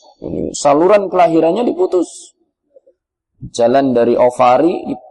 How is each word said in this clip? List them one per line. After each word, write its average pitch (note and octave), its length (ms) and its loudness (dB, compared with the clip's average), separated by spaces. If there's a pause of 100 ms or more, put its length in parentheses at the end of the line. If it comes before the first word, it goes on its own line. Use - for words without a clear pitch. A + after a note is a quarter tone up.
(200)
Ini - 320 -8
saluran F#3 560 2
kelahirannya E3+ 560 0
diputus. - 720 -4 (1120)
Jalan B2+ 480 0
dari A#2 160 2
ovari B2+ 800 0
di-, - 80 -10 (100)